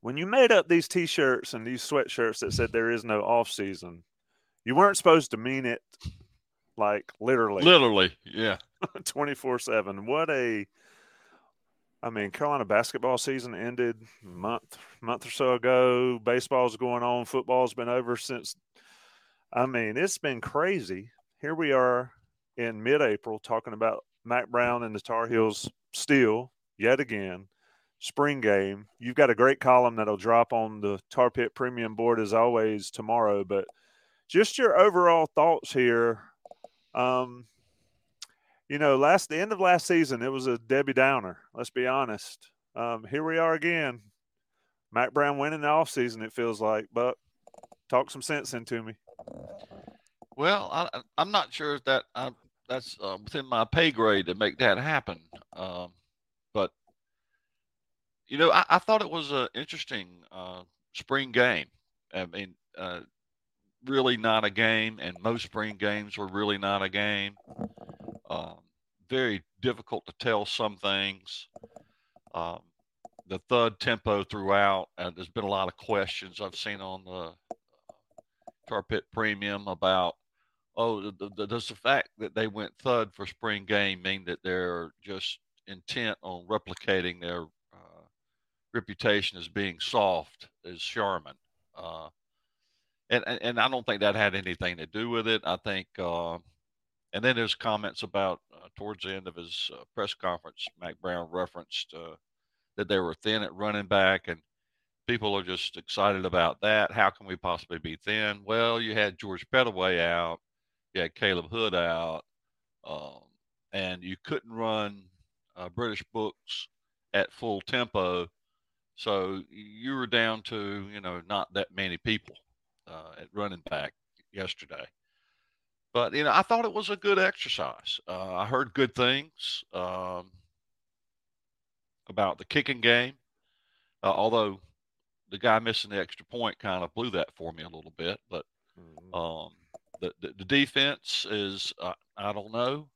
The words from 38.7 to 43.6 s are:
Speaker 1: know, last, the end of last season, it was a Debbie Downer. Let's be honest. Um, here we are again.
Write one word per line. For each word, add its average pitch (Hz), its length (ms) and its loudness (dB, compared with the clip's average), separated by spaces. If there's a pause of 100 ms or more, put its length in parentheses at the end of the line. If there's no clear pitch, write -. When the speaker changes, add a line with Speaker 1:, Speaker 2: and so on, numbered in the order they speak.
Speaker 1:
know, 143 180 6
last, 151 320 6
the 156 80 -4
end 208 160 -2
of 190 60 -6
last 180 260 6
season, 139 360 2
it 131 100 -2
was 131 160 -4
a 120 100 0
Debbie 135 360 0
Downer. 131 440 2 (160)
Let's 117 160 -8
be 127 180 -2
honest. 127 640 -4 (260)
Um, 117 340 -6
here 147 140 -4
we 160 140 -2
are 165 160 4
again. 156 480 -2 (880)